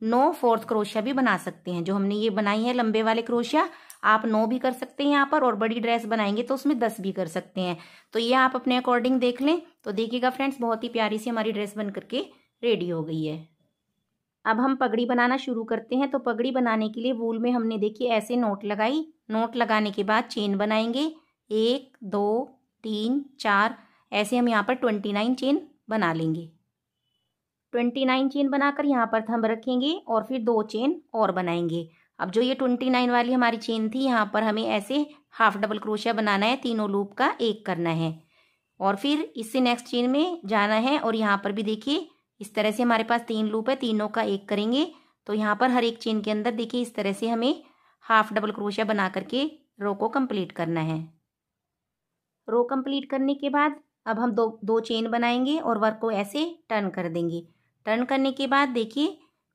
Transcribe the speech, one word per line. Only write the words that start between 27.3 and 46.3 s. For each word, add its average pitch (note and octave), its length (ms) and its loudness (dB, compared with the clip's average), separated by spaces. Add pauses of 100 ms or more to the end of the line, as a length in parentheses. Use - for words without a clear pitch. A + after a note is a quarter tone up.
ट्वेंटी A#3+ 320 0
नाइन C4 240 2
चेन C#4+ 200 0
बनाकर C#4+ 360 0
यहाँ B3 220 4
पर A3+ 160 2
थंब A3+ 240 -2
रखेंगे B3 460 0 (160)
और A3 160 2
फिर C4 160 -4
दो A3 240 2
चेन B3+ 360 -2 (140)
और G#3 180 2
बनाएंगे। E3+ 560 -2 (300)
अब F#3 120 -4
जो G#3+ 100 2
ये B3+ 140 2
ट्वेंटी B3+ 360 0
नाइन B3 200 4
वाली A#3+ 220 2
हमारी A#3 240 2
चेन A3 340 -2
थी, B3 80 -4
यहाँ A#3+ 340 2
पर G#3+ 100 2
हमें A3 220 0
ऐसे A3+ 420 0 (240)
हाफ G#3+ 260 2
डबल G#3 220 -2
क्रोशिया G#3+ 360 -2
बनाना G#3 320 2
है, B3+ 100 2
तीनों A3 340 -2
लूप G3+ 220 -2
का D4 280 0
एक A3 260 -2
करना E3+ 260 -2
है D#3+ 300 -2 (580)
और G3 160 2
फिर D4 240 0 (160)
इससे A3+ 240 -4
नेक्स्ट A#3+ 260 0
चेन B3 240 0
में E4+ 340 0
जाना G#3 320 2
है। C4+ 220 2
और A3+ 180 -2
यहाँ G3+ 280 2
पर G3+ 80 -2
भी G#3+ 100 -4
देखिए, A#3+ 460 -2 (320)
इस - 140 -14
तरह G#3+ 160 2
से A3 120 0
हमारे A3+ 220 2
पास A#3 160 2
तीन G#3+ 260 -2
लूप A3 240 -2
है, C4+ 60 2
तीनों G#3+ 320 0
का A3 160 -2
एक G3 240 -4
करेंगे। A3+ 380 0 (400)
तो G#3 80 -4
यहाँ G#3+ 220 0
पर B3+ 140 2
हर B3 140 2
एक A3+ 140 -2
चेन A3 220 -2
के G#3 100 -2